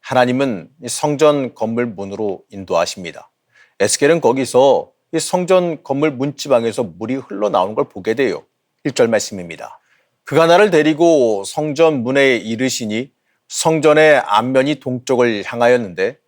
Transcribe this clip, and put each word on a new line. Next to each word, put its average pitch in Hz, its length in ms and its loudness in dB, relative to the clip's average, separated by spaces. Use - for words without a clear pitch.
하나님은 123 680 0
이 120 40 -10
성전 147 640 0
건물 113 300 -4
문으로 98 640 -8
인도하십니다. 87 800 -6
에스겔은 151 440 2
거기서 127 680 2
이 165 60 -2
성전 180 640 -2
건물 143 300 -2
문지방에서 123 720 -2
물이 107 320 -8
흘러나오는 104 580 -2
걸 139 160 -4
보게 104 240 -6
돼요. 113 300 -2
일 151 80 -4
절 - 160 2
말씀입니다. 87 720 -6
그가 165 220 2
나를 185 240 6
데리고 151 760 2
성전 151 600 0
문에 131 320 2
이르시니 113 760 -6
성전의 151 760 4
앞면이 131 520 0
동쪽을 120 680 -2
향하였는데 117 720 0